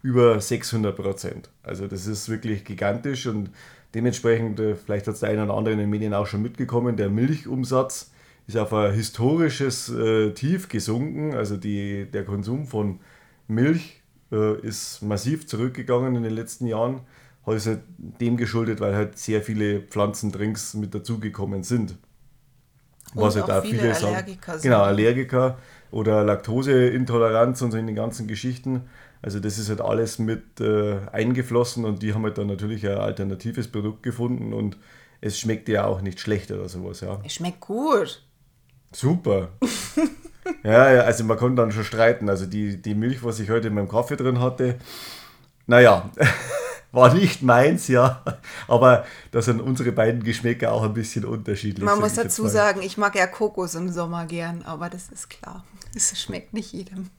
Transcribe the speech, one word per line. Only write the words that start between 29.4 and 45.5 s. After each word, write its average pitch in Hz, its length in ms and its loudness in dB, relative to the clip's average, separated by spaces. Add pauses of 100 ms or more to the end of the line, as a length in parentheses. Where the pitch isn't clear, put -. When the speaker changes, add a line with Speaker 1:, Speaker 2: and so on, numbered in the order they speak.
Speaker 1:
ist 107 100 -6
halt 107 120 -4
alles 110 360 0
mit, 113 420 -6
äh, 104 380 2 (140)
eingeflossen 120 720 -2
und 104 160 -4
die 107 140 -2
haben 110 80 -2
halt 107 160 -4
dann 101 80 -4
natürlich 104 400 -4
ein 101 100 0
alternatives 101 760 -4
Produkt 107 300 -6
gefunden 120 520 -4
und 107 240 -4 (440)
es 104 180 -6
schmeckt 110 300 -4
ja 101 160 2
auch 95 160 0
nicht 95 180 -6
schlecht 101 320 -4
oder 95 160 -8
sowas, 92 340 -12
ja. 98 220 -8
Speaker 2:
Es - 100 -10
schmeckt 180 260 -8
gut. 233 640 -2 (680)
Speaker 1:
Super. 123 600 0
Speaker 2:
<laughs> - 60 -20 (1040)
Speaker 1:
Ja, 123 280 8
ja, 123 100 10
also 113 220 2
man 110 140 2
kann 123 180 2
dann 113 160 4
schon 107 120 -2
streiten. 113 460 2
Also 95 160 0
die, 101 340 -4
die 104 140 -4
Milch, 120 300 -2
was 110 160 -4
ich 104 100 -4
heute 113 200 0
in 104 40 -2
meinem 101 160 -2
Kaffee 120 260 0
drin 127 240 0
hatte, 127 360 0 (920)